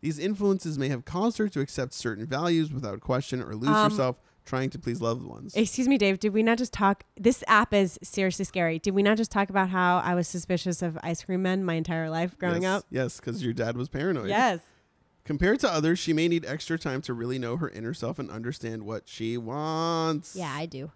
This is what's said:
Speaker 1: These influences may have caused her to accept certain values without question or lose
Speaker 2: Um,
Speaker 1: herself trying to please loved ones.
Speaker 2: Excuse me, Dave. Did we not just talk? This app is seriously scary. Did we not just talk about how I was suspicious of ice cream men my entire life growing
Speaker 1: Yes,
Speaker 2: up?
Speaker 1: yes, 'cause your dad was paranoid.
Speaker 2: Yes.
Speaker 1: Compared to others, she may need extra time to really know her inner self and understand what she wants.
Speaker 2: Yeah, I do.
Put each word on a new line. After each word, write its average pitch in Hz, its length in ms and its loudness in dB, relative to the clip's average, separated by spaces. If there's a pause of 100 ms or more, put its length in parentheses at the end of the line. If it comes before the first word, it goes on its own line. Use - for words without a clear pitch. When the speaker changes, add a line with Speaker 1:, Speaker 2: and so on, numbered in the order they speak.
Speaker 1:
These 151 180 -4
influences 190 600 0
may 135 100 0
have 127 160 -4
caused 208 320 -2
her 214 140 2
to 143 100 -4
accept 135 320 -4
certain 113 340 -4
values 160 460 2
without 107 280 -6
question 127 420 -2
or 104 120 -8
lose 117 140 -2
Speaker 2:
Um, 214 220 6
Speaker 1:
herself 131 260 0 (300)
trying 131 240 0
to - 80 -10
please 175 240 -4
loved 117 200 -2
ones. - 320 -14
Speaker 2:
Excuse 226 320 2
me, 269 120 4
Dave. 190 200 2
Did 208 140 0
we 220 100 4
not 226 160 4
just 247 140 -4
talk? 196 320 2 (120)
This 226 300 2
app 220 280 6
is 196 280 4
seriously 190 440 0
scary. 165 320 0
Did 190 160 0
we 202 80 4
not 208 160 6
just 226 120 0
talk 196 200 0
about 190 180 2
how 180 300 4
I 175 160 0
was 175 120 2
suspicious 180 560 -2
of 165 200 -4
ice 165 200 -4
cream 185 200 -2
men 190 200 0
my 170 120 0
entire 165 360 -2
life 165 280 -2
growing 175 240 0
Speaker 1:
Yes, 185 180 2
Speaker 2:
up? - 100 -16
Speaker 1:
yes, 131 300 -2
'cause 139 220 -6
your 120 100 0
dad 117 240 -2
was 127 140 -4
paranoid. 139 400 -2
Speaker 2:
Yes. 208 300 2 (640)
Speaker 1:
Compared 175 360 2
to 220 120 4
others, 160 280 4
she 170 120 0
may 156 140 4
need 170 180 2
extra 156 320 -4
time 139 260 -2
to 127 120 -4
really 120 240 -4
know 120 180 -2
her 160 120 -2
inner 113 260 -6
self - 240 -6
and 123 100 -8
understand 113 540 -8
what 104 260 -8
she 113 300 -6
wants. 160 960 -2
Speaker 2:
Yeah, 170 180 -6
I 151 140 -6
do. 135 300 -12